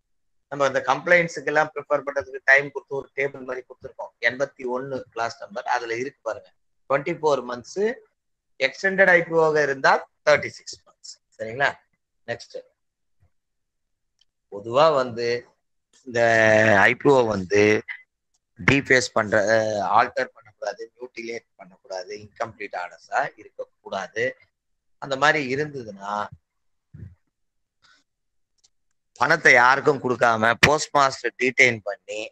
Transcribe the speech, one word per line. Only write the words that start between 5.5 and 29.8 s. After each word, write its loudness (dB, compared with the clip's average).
அதுல -4
இருக்கு -10
பாருங்க. -10
ட்வென்டி -2
ஃபோர் -2
months, -10
extended 0
ஐ 6
பி -10
ஓ 2
ஆக 2
இருந்தா 0
தேர்ட்டி 2
சிக்ஸ் -18
months. -20
சரிங்களா? -4
Next, -12
பொதுவா 0
வந்து -2
இந்த -4
ஐ 6
பி 0
ஓ 6
வந்து 0
deface 2
பண்ற, 0
அஹ், 0
alter 0
பண்ணக்கூடாது, -12
mutilate -14
பண்ணக்கூடாது, -14
incomplete -14
ஆர்டர்ஸா -10
இருக்கக்கூடாது. -12
அந்த -6
மாதிரி 2
இருந்ததுன்னா -8
பணத்தை 4
யாருக்கும் 4